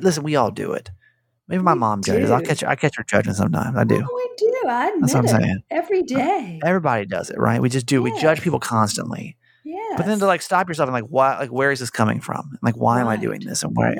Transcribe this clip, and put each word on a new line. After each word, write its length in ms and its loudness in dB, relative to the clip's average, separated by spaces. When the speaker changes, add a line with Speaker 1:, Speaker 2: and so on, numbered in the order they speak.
Speaker 1:
listen, 180 2
we 140 0
all 140 4
do 220 -6
it. 180 -8
Maybe 140 0
my 120 4
Speaker 2:
We 60 2
Speaker 1:
mom 220 0
judges. 280 2
I'll 100 4
Speaker 2:
do. 60 -4
Speaker 1:
catch, 160 0
I 140 0
catch 200 0
her 80 -6
judging 300 0
sometimes. 420 0
I 80 4
do. 200 4
Speaker 2:
Oh, 100 -6
we 220 -4
do. 320 0
I 320 0
Speaker 1:
That's 140 2
what 100 4
Speaker 2:
admit 100 4
Speaker 1:
I'm 60 4
Speaker 2:
it. 40 2
Speaker 1:
saying. 260 -2
Speaker 2:
Every 300 0
Speaker 1:
Uh, 60 0
Speaker 2:
day. 580 -2
Speaker 1:
everybody 420 2
does 240 -6
it, 80 -8
right? 220 2
We 80 4
just 180 -2
do. 160 4
We 100 0
judge 260 2
Speaker 2:
Yes. 60 -10
Speaker 1:
people 160 0
constantly. 760 -2
But 100 -2
then 120 0
to, 60 0
Speaker 2:
Yes. 40 4
Speaker 1:
like, 140 2
stop 260 0
yourself 180 0
and, 80 -2
like, 160 -4
why, 280 2
like, 120 -6
where 220 0
is 80 -4
this 100 -6
coming 300 2
from? 300 -8
And, 120 -14
like, 140 2
why 240 2
am 80 0
I 80 0
doing 240 -4
Speaker 2:
Right. 80 -10
Speaker 1:
this? 160 -6
And 120 -6
where, 140 2
and, 100 -4